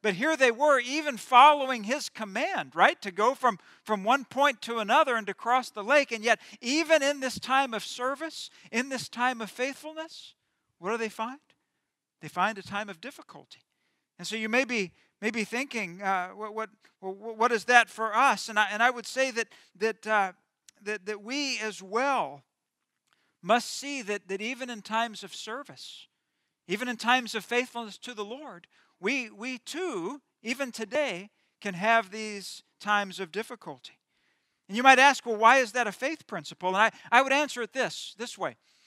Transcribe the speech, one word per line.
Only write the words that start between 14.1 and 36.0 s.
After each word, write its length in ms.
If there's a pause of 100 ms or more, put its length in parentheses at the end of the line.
And 80
so 100
you 140
may 140
be, 280 (300)
may 80
be 140
thinking, 580
uh, 280
"What, 240
what, 140 (320)
what, 380
what 140
is 120
that 240
for 260
us?" 360
And 80
I, 120
and 120
I 80
would 160
say 240
that, 180 (300)
that, 280
uh, 260 (500)
that, 240
that 160
we 380
as 220
well 600 (960)
must 300
see 320
that, 260
that 140
even 260
in 140
times 420
of 100
service, 720 (640)
even 180
in 120
times 360
of 120
faithfulness 520
to 140
the 120
Lord, 420 (340)
we, 300
we 280
too, 640 (220)
even 300
today, 580 (300)
can 140
have 360
these 520 (180)
times 400
of 120
difficulty. 640 (680)
And 80
you 60
might 160
ask, 280
"Well, 100
why 220
is 140
that 140
a 60
faith 340